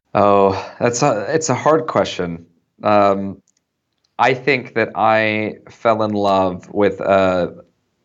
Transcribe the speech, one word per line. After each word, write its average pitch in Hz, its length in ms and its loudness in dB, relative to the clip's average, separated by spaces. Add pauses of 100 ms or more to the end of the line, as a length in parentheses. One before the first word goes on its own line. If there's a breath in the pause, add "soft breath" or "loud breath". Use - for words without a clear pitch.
(140)
Oh, 101 380 4 (260 loud breath)
that's 120 240 -2
a, 107 260 0
it's 156 200 -2
a 127 60 0
hard 156 320 0
question. 90 600 -4 (360)
Um, 101 580 0 (800)
I 127 160 2
think 131 400 -4
that 110 200 -2
I 107 640 0 (140)
fell 110 320 -2
in 107 100 -2
love 95 600 0
with, 98 280 0
uh, 92 500 0 (540)